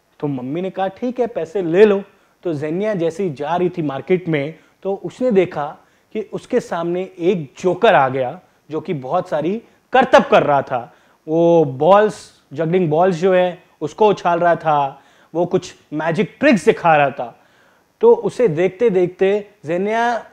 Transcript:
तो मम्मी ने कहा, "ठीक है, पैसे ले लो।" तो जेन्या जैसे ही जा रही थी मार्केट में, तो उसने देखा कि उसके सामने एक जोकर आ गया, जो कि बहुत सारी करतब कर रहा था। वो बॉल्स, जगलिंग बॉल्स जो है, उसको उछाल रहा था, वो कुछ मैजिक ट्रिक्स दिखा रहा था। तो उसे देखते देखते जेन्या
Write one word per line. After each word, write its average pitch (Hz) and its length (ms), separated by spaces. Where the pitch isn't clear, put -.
तो 151 60
मम्मी 139 360
ने 190 80
कहा, 190 180
"ठीक 247 320
है, 233 60
पैसे 190 360
ले 175 220
लो।" 196 180
तो 175 120
जेन्या 175 400
जैसे 165 280
ही 185 80
जा 147 260
रही 180 120
थी 170 140
मार्केट 151 460
में, 156 300
तो 196 120
उसने 190 360
देखा 175 460
कि 220 80
उसके 214 400
सामने 180 580
एक 170 400
जोकर 185 360
आ 139 140
गया, 131 320
जो 156 100
कि 170 140
बहुत 147 340
सारी 175 340
करतब 254 320
कर 180 180
रहा 139 200
था। 127 320
वो 165 360
बॉल्स, 175 760
जगलिंग 165 380
बॉल्स 175 260
जो 185 180
है, 180 280
उसको 208 280
उछाल 175 300
रहा 170 180
था, 147 460
वो 175 120
कुछ 175 280
मैजिक 160 480
ट्रिक्स 269 240
दिखा 170 320
रहा 143 140
था। 120 300
तो 233 140
उसे 214 340
देखते 185 420
देखते 190 600
जेन्या 214 680